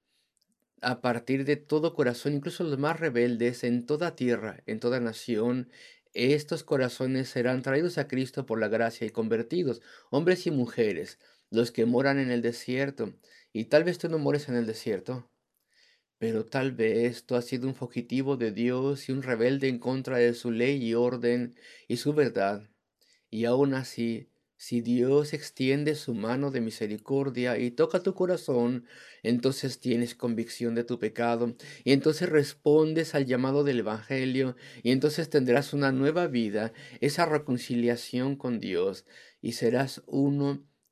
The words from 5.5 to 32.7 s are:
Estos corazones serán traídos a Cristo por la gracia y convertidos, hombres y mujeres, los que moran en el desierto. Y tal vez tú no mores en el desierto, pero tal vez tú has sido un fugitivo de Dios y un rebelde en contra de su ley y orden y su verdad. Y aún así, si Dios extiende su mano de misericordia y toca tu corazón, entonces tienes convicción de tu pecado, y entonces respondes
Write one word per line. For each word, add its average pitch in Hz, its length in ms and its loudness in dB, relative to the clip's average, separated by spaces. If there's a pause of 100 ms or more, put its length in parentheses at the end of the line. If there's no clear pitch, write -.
Estos 147 500 0
corazones 131 680 0
serán 127 320 0
traídos 139 360 0
a 143 100 -2
Cristo 131 380 -4
por 113 140 -2
la 107 80 2
gracia 113 380 0
y 107 60 -6
convertidos, 117 680 -2 (280)
hombres 175 380 2
y 180 40 0
mujeres, 113 680 -2 (300)
los 117 220 2
que 113 140 2
moran 135 340 4
en 127 120 0
el 120 100 0
desierto. 120 720 -4 (400)
Y 110 120 -4
tal 151 180 6
vez 175 140 -2
tú 175 120 -4
no 160 100 0
mores 143 300 0
en 123 60 -2
el 117 120 0
desierto, 113 640 -6 (880)
pero 113 260 -2
tal 135 280 -2
vez 117 520 0
tú 127 100 -2
has 123 100 0
sido 127 220 -4
un 131 80 -4
fugitivo 131 600 -4
de 113 140 0
Dios 127 580 -2
y 131 40 -2
un 135 100 -4
rebelde 135 440 2
en 123 120 0
contra 131 380 -2
de 120 160 6
su 120 180 -4
ley 127 320 0
y 117 100 0
orden 120 600 0 (320)
y 120 100 -2
su 143 160 -2
verdad. 104 560 0 (640)
Y 113 140 -2
aún 135 280 4
así, 120 560 -4 (280)
si 120 240 -2
Dios 127 520 2
extiende 147 640 0
su 131 200 -6
mano 123 360 -2
de 127 100 -2
misericordia 123 960 -2
y 123 120 -2
toca 156 300 2
tu 185 140 0
corazón, 131 720 0 (380)
entonces 127 560 0
tienes 120 360 0
convicción 117 600 -4
de 117 80 0
tu 120 160 -4
pecado, 117 560 -2 (280)
y 127 100 6
entonces 156 360 2
respondes 156 840 4